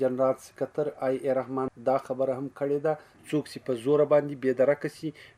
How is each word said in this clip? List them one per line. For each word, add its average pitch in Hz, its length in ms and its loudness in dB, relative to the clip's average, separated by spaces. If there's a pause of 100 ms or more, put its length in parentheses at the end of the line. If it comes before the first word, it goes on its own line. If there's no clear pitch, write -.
جنرال 131 420 2
سکرتر - 440 -4 (200)
آی 131 100 0 (220)
رحمان 131 300 -4 (200)
دا 135 160 4
خبره 131 340 -2
هم 139 100 -6 (100)
کړې 143 260 0
ده، 156 80 2 (360)
څوک 151 220 0
چې - 160 -12
په 131 60 -2 (100)
زوره 143 300 4
باندې 143 300 4
بې 131 180 2
درکه 143 340 2
سي، 160 140 -8 (300)